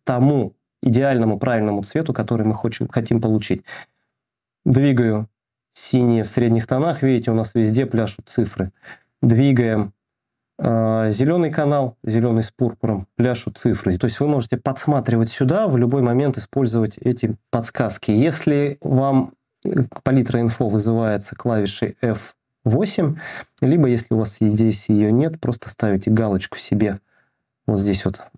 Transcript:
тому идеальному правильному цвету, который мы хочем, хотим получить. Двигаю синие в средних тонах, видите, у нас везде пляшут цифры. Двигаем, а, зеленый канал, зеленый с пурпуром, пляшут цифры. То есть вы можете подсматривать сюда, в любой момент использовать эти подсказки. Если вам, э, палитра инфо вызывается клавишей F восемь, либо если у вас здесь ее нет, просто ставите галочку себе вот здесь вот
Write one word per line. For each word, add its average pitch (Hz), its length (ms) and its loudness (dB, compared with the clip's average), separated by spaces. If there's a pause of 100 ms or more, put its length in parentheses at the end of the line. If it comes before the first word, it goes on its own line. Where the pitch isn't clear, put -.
тому 131 500 2 (300)
идеальному 117 560 2
правильному 107 440 0
цвету, 156 300 -2
который 113 320 -2
мы 107 80 2
хочем, 113 340 -4
хотим 120 320 0
получить. 110 440 0 (1000)
Двигаю 120 640 2 (500)
синие 120 460 2
в 101 40 -6
средних 113 380 2
тонах, 143 380 -2
видите, 123 260 2
у 113 60 2
нас 110 180 -2
везде 113 320 2
пляшут 110 420 -4
цифры. 101 440 -2 (500)
Двигаем, 117 720 2 (680)
а, 110 520 0
зеленый 151 400 0
канал, 143 520 -2
зеленый 113 380 0
с 110 80 -4
пурпуром, 113 640 -4
пляшут 120 440 -4
цифры. 110 360 0
То 104 100 -2
есть 113 140 -2
вы 147 80 0
можете 135 300 -2
подсматривать 117 720 0
сюда, 180 380 0
в 135 100 2
любой 123 240 2
момент 127 360 2
использовать 113 600 -2
эти 120 400 -2 (140)
подсказки. 117 580 -4
Если 143 720 2
вам, 135 520 2 (320)
э, - 180 0 (200)
палитра 127 380 2
инфо 113 260 0
вызывается 107 680 0
клавишей 104 640 -2
F 110 340 -4 (300)
восемь, 156 520 0 (440)
либо 139 260 4
если 117 280 0
у - 20 2
вас 107 220 -4
здесь 107 500 0
ее 107 220 4
нет, 160 280 0
просто - 300 -6
ставите 101 400 -2
галочку 107 480 0
себе 104 420 -2 (680)
вот 107 120 2
здесь 98 240 0
вот - 180 -4 (160)